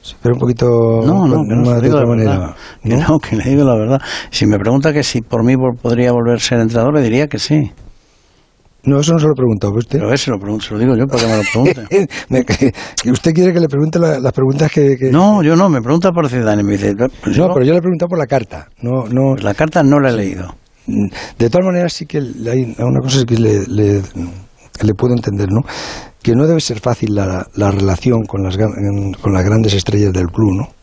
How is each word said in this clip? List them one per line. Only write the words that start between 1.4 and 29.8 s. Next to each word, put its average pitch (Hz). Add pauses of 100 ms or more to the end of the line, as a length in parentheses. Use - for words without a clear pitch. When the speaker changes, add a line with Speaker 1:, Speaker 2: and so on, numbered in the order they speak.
Speaker 2:
que -
no, 120
Speaker 1:
más 120
Speaker 2:
se 120
lo 120
Speaker 1:
de -
Speaker 2:
digo 147
Speaker 1:
otra 143
Speaker 2:
de 117
Speaker 1:
manera, 104
Speaker 2:
verdad. 87 (260)
Que 104
Speaker 1:
¿no? 139
Speaker 2:
no, 156
que -
le 104
digo 139
la 123
verdad. 113 (320)
Si -
me 104
pregunta 135
que 147
si 123
por 113
mí 127
vol-, 127
podría 120
volver 120
a 110
ser 120
entrenador, 117
le 147
diría 135
que 110
sí. 147 (1120)
Speaker 1:
No, 139
eso 156
no 165
se 151
lo 156
he 135
preguntado, 107
¿ve 107
usted? 139
Speaker 2:
Pero 104
a 110
ver, 139
se 139
lo 107
pregun-, 101
se -
lo 104
digo 123
yo, 113
porque 123
me 113
lo 107 (100)
pregunte. 135 (100)
Speaker 1:
<laughs> -
Me, 127
que, 123 (300)
que 117
usted 160
quiere 180
que 170
le 160
pregunte 151
la, 160
las 123
preguntas 139
que, 139
que 131
Speaker 2:
No, 190
yo 156
no, 190
me 135
pregunta 170
por 165
Zidane 110
y -
me 101
dice, 101
pues -
Speaker 1:
No, 175
Speaker 2:
yo 180
Speaker 1:
pero 131
yo 147
le 175
he 175
preguntado 175
por 175
la 143
carta, 110 (120)
no, 123
no. 131
Speaker 2:
Pues 135
la 101
carta 156
no 143
la 135
he 117
leído. 92 (840)
Speaker 1:
De 117
todas 180
maneras, 175
sí 160
que 151
le 117
hay 131 (160)
una 127
cosa 131
que 117
le, 104
le, 101 (800)
le 107
puedo 123
entender, 101
¿no? 107 (640)
Que 117
no 139
debe 160
ser 113
fácil 113
la, 95 (100)
la 101
relación 98
con 98
las 92
gran-, 101
con 101
las 92
grandes 107
estrellas 98